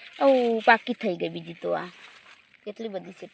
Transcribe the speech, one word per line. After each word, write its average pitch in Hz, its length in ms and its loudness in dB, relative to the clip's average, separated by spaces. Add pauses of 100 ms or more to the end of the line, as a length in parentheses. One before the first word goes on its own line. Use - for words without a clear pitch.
(220)
ઓ, 247 380 4
પાકી 233 340 4
થઈ 196 220 -4
ગઈ 170 140 -4
બીજી 170 240 -12
તો. 175 180 -6
આ 170 140 -2 (800)
કેટલી 220 220 -12
બધી 190 240 -10
છે, - 220 -18